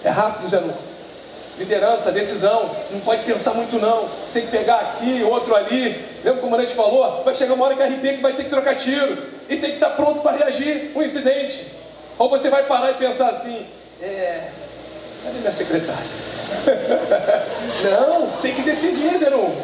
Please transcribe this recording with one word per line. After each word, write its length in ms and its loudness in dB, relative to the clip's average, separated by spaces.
É 60 2
rápido, 380 0
zero 180 2
um. 320 -10
Liderança, 540 2
decisão. 580 2
Não 80 -6
pode 240 0
pensar 300 0
muito, 240 -2
não. 300 2
Tem 120 -2
que 80 -8
pegar 240 4
aqui, 480 0
outro 320 2
ali. 500 0
Lembra 100 4
como 40 0
o 40 -4
comandante 340 0
falou? 480 4
Vai 100 2
chegar 220 2
uma 100 4
hora 100 4
que 60 0
arrepia 320 0
que 80 -6
vai 120 2
ter 100 -4
que 60 -6
trocar 260 2
tiro. 420 0
E 80 -2
tem 140 -2
que 80 -6
tá 100 4
pronto 320 0
pra 120 2
reagir 640 0
um 60 0
incidente. 680 0
Ou 120 4
você 200 2
vai 140 4
parar 280 2
e 40 2
pensar 340 2
assim, 360 -6
"É, 480 -4
cadê 160 -8
minha 120 0
secretária?" 760 -4
<laughs> 1400 0
Não, 440 4
tem 120 -2
que 80 -4
decidir, 560 2
zero 200 4
um. 260 0